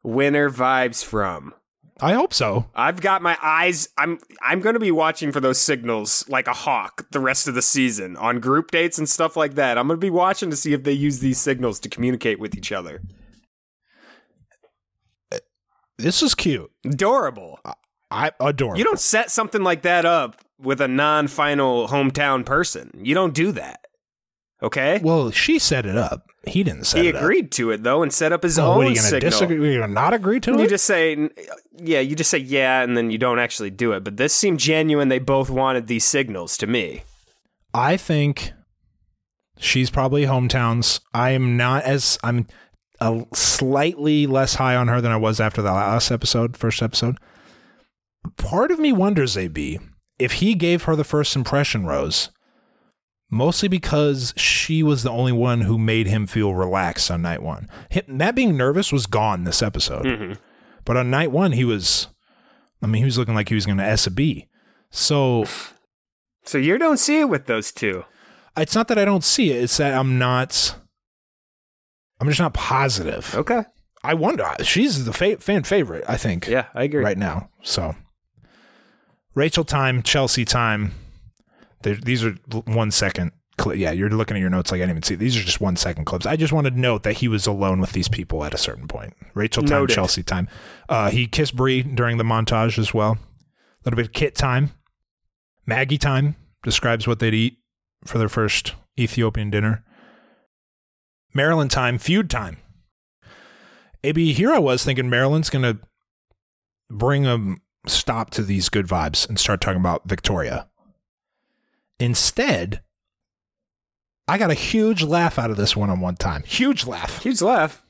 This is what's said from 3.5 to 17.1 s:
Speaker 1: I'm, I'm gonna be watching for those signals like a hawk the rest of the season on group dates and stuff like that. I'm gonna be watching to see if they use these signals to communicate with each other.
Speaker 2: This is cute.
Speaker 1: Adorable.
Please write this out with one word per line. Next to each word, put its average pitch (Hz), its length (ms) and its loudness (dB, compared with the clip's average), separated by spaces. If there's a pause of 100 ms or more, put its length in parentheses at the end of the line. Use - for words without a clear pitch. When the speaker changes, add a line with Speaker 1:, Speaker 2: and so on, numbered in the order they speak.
Speaker 1:
I'm, 160 200 -2 (240)
I'm 165 180 0
gonna 226 180 0
be 208 120 0
watching 160 420 0
for 143 80 -2
those 131 180 2
signals 117 680 -2
like 131 180 0
a 123 80 -2
hawk - 560 -4
the 143 100 -2
rest 131 280 0
of 123 60 -4
the 123 80 0
season 104 540 0
on 120 240 -2
group 135 300 0
dates 170 280 0
and 151 100 -2
stuff 160 280 0
like 147 200 0
that. 127 220 2
I'm 127 100 0
gonna 165 100 0
be 190 120 -2
watching 180 400 0
to 147 60 -4
see 147 160 -2
if 139 120 -2
they 143 80 2
use 139 260 0
these 127 200 0
signals 123 420 -2
to - 80 -12
communicate 120 500 -2
with 104 180 -8
each 95 160 -10
other. 90 300 -10 (3000)
Speaker 2:
This 247 240 0
is 285 120 2
cute. 120 360 -2 (140)
Speaker 1:
Adorable. 143 800 -2